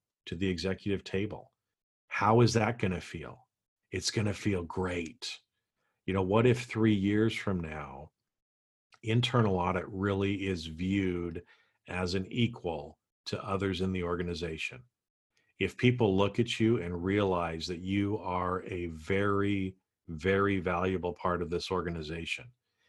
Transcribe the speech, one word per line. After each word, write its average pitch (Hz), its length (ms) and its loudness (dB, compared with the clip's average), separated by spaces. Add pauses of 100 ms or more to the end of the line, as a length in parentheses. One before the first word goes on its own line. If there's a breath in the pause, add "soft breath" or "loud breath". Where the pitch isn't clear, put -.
(280)
to - 80 -8
the 90 120 -2
executive 92 560 -2
table. - 480 -6 (560)
How 110 320 4
is 117 140 8
that 113 260 2
gonna 90 220 -2
feel? - 460 -12 (440)
It's 92 200 -4
gonna 104 220 0
feel 92 300 0
great. 87 760 -4 (640)
You 95 80 0
know, 95 80 4
what 104 240 6
if 123 180 4
three 110 300 4
years 104 400 4
from 95 280 -2
now, 76 500 -10 (920)
internal 113 520 4
audit 90 320 0
really 98 600 0
is 87 180 -2
viewed 87 800 -2 (440 soft breath)
as 90 260 -4
an 95 160 -2
equal 85 680 -2 (260)
to - 160 -6
others 98 380 -2
in 95 140 0
the 90 100 -2
organization? 85 800 -6 (760)
If 95 180 -2
people 123 400 4
look 101 220 2
at 120 200 0
you 113 220 4
and 87 220 -6
realize 87 640 0
that 87 120 -6
you 101 380 0
are 90 480 -2
a 87 220 -6
very, 98 880 0 (320)
very 95 500 2
valuable 90 540 0
part 87 280 -2
of 85 80 -4
this 85 220 -4
organization, 85 800 -4 (380)